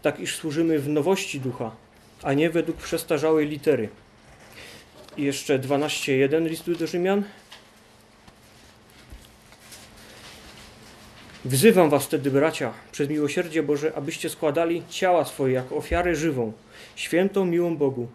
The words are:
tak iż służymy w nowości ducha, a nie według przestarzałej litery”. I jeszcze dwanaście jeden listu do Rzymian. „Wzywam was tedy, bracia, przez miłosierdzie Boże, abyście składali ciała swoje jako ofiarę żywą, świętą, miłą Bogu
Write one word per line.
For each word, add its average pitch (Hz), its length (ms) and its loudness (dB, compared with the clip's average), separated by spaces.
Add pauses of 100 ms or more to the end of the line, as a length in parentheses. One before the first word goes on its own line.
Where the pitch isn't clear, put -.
tak 143 180 -2
iż - 160 -6
służymy 160 420 0
w 139 100 -4
nowości 151 520 0
ducha, 123 300 -6 (520)
a 139 100 -2
nie 151 180 4
według 165 260 -2
przestarzałej 156 720 0
litery”. 135 400 0 (1300)
I 147 60 -4
jeszcze 139 360 0
dwanaście 139 580 0
jeden 151 320 2
listu 165 260 -4
do 165 120 -4
Rzymian. 185 380 0 (4000)
„Wzywam 160 460 6
was 139 180 2
tedy, 139 220 0
bracia, 139 420 0 (200)
przez 143 160 -2
miłosierdzie 156 540 -2
Boże, 147 340 0
abyście 151 340 -6
składali 165 580 -2
ciała 180 360 2
swoje 135 300 -2
jako 127 220 -4
ofiarę 170 380 0
żywą, 135 380 -2 (440)
świętą, 196 480 0
miłą 170 320 0
Bogu 131 380 -2